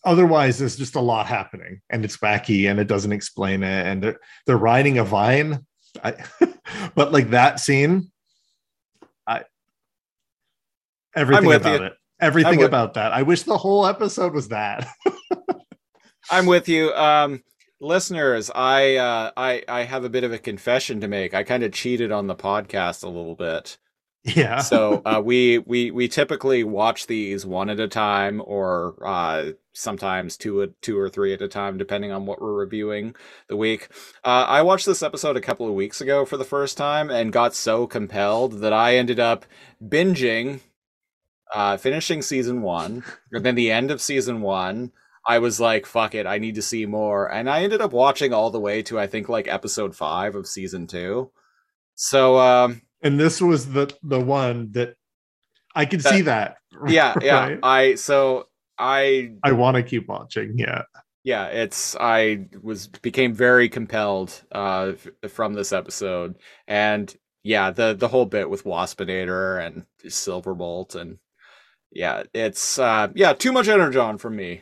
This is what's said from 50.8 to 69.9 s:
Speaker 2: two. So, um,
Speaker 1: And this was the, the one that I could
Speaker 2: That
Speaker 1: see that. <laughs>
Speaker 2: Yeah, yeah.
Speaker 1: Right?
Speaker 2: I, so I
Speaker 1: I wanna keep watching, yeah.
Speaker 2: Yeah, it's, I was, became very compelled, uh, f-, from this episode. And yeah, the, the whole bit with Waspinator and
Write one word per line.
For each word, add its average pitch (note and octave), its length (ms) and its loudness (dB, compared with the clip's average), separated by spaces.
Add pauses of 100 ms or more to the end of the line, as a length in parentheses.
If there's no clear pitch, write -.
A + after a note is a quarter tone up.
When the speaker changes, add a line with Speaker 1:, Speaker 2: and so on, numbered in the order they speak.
Speaker 2:
two. F#2+ 440 -8 (640)
So, C3 440 4
um, B2 420 6 (200)
Speaker 1:
And C#3+ 180 2
this E3 220 2
was C#3+ 300 2
the, C#3 220 0 (100)
the C#3 160 0
one B2 520 -2
that A#2+ 240 -4 (800)
I D3+ 100 2
could E3+ 160 -2
Speaker 2:
That C#3 120 4
Speaker 1:
see G3 100 6
that. A2+ 340 -2 (140)
<laughs> - 160 -10
Speaker 2:
Yeah, D#3 340 4
yeah. C3+ 260 4
Speaker 1:
Right? D#3 160 -6
Speaker 2:
I, C3 320 4
so C3+ 520 0 (300)
I C3+ 540 0 (120)
Speaker 1:
I C#3 100 6
wanna B2 300 4
keep A#2+ 240 -6
watching, G#2+ 500 -8
yeah. - 260 -4 (400)
Speaker 2:
Yeah, A2 220 -2
it's, - 540 -6
I A2 480 2 (140)
was, G#2 260 -12
became A#2+ 460 -2
very B2 360 6
compelled, G2+ 840 -4
uh, F#2+ 420 -4 (300)
f-, G#2 80 -12
from G#2+ 220 -4
this G2+ 200 -4
episode. F2+ 600 -6 (320)
And G#2 460 0 (300)
yeah, G2+ 280 2
the, A2 220 2
the G2+ 160 -2
whole B2+ 160 2
bit F#2+ 240 -4
with G2 160 -8
Waspinator F#2 1000 -4
and E2+ 200 -14 (200)